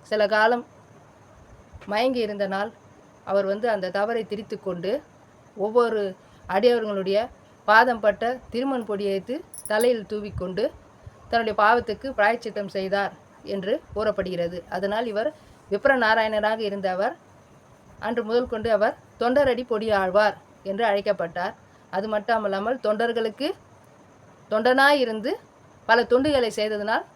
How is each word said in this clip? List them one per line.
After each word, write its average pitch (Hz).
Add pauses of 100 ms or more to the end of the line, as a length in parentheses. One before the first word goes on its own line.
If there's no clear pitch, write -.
சில 208
காலம் 233 (1300)
மயங்கி 247
இருந்த 202
நாள் 208 (560)
அவர் 196
வந்து 214
அந்த 185
தவறை 220
திரித்து 208
கொண்டு 180 (640)
ஒவ்வொரு 220 (440)
அடியவர்களுடைய 208 (440)
பாதம் 226
பட்ட 220 (220)
திருமண் 254
பொடி 202
எடுத்து 196 (340)
தலையில் 226
தூவிக்கொண்டு 202 (640)
தன்னுடைய 220
பாவத்துக்கு 240 (100)
பிராயச்சித்தம் 208
செய்தார் 190 (400)
என்று 196 (200)
கூறப்படுகிறது. 185 (100)
அதனால் 202
இவர் 240 (400)
விப்ர 208 (140)
நாராயணராக 220
இருந்தவர் 214 (920)
அன்று 233
முதல் 247
கொண்டு 226
அவர் 214 (260)
தொண்டரடி 254
பொடி 220 (120)
ஆழ்வார் 196 (340)
என்று 202
அழைக்கப்பட்டார். 196 (380)
அது 196
மட்டுமல்லாமல் 214
தொண்டர்களுக்கு 226 (1040)
தொண்டனாய் 262
இருந்து 220 (560)
பல 233
தொண்டுகளை 254
செய்ததனால் 214 (120)